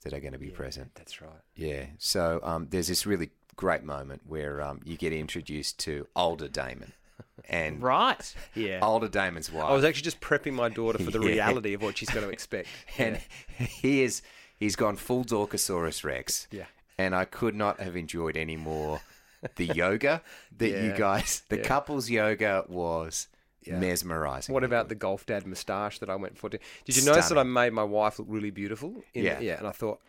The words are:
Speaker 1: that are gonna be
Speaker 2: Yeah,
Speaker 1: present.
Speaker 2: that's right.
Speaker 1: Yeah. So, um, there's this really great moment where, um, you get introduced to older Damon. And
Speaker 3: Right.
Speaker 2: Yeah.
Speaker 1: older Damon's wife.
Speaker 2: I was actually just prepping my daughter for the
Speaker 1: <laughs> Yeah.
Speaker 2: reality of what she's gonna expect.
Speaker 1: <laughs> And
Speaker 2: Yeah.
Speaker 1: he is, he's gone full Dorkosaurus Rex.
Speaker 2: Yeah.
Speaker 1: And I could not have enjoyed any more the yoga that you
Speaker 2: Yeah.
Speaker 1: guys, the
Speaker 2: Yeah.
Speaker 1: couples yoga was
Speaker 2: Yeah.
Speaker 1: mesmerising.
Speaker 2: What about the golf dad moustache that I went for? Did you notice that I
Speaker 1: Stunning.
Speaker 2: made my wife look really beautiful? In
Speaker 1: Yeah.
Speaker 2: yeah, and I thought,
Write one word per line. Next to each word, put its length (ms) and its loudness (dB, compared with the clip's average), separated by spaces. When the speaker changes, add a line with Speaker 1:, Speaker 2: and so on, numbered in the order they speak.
Speaker 1:
that 100 -8
are 60 -6
gonna 180 -10
be 120 -10
Speaker 2:
Yeah, 60 -14
Speaker 1:
present. 380 -10
Speaker 2:
that's 300 -18
right. 180 -20
Speaker 1:
Yeah. 320 -6
So, 460 2
um, 260 -2
there's 180 0
this 200 0
really 240 0
great 280 0
moment 420 -8
where, 380 -6
um, 200 -8
you 140 -10
get 160 0
introduced 640 -6
to 380 -6
older 320 2
Damon. 440 -8
And 360 -2
Speaker 3:
Right. 500 2
Speaker 2:
Yeah. 260 -2
Speaker 1:
older 260 4
Damon's 440 0
wife. 180 -2
Speaker 2:
I 40 8
was 100 6
actually 220 4
just 160 -6
prepping 340 0
my 140 2
daughter 280 0
for 140 0
the 80 2
Speaker 1:
<laughs> 20 2
Yeah. 120 4
Speaker 2:
reality 420 2
of 80 -4
what 160 -2
she's 100 -6
gonna 200 -2
expect. 380 -8
Speaker 1:
<laughs> 140 -12
And 240 0
Speaker 2:
Yeah. 80 0
Speaker 1:
he 340 2
is, 220 0
he's 200 0
gone 200 2
full 280 -2
Dorkosaurus 800 0
Rex. 460 -4
Speaker 2:
Yeah. 160 -10
Speaker 1:
And 160 2
I 120 2
could 280 0
not 260 0
have 160 -6
enjoyed 420 -4
any 200 -4
more 440 -2
the 100 0
yoga 580 2
that 120 2
you 60 0
Speaker 2:
Yeah. 80 -2
Speaker 1:
guys, 520 2
the 80 0
Speaker 2:
Yeah. 60 -2
Speaker 1:
couples 460 0
yoga 580 2
was 600 -2
Speaker 2:
Yeah. 140 -2
Speaker 1:
mesmerising. 720 0
Speaker 2:
What 140 2
about 240 0
the 60 -6
golf 300 -2
dad 220 -4
moustache 520 -4
that 100 -6
I 80 0
went 200 -8
for? 120 -8
Did 100 -8
you 200 4
notice 240 10
that 80 8
I 60 10
Speaker 1:
Stunning. 100 2
Speaker 2:
made 180 6
my 140 2
wife 340 2
look 100 -8
really 220 -2
beautiful? 640 -8
In 100 0
Speaker 1:
Yeah. 160 2
Speaker 2:
yeah, 180 -2
and 80 -8
I 60 -4
thought, 380 -4